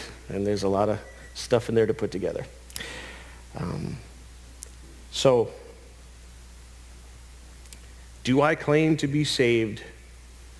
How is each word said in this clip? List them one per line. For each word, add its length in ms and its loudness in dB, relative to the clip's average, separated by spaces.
and 180 -4
there's 180 0
a 40 0
lot 220 4
of 100 -2
stuff 360 0
in 60 -2
there 100 6
to 80 2
put 180 -4
together. 340 -4
Um, 380 -6
so, 380 4
do 160 4
I 140 4
claim 420 4
to 100 0
be 160 2
saved 580 2